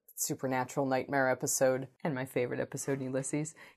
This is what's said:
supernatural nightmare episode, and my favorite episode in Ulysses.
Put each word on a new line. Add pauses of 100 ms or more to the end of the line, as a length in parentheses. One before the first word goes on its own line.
(160)
supernatural
nightmare
episode, (160)
and
my
favorite
episode
in
Ulysses. (220)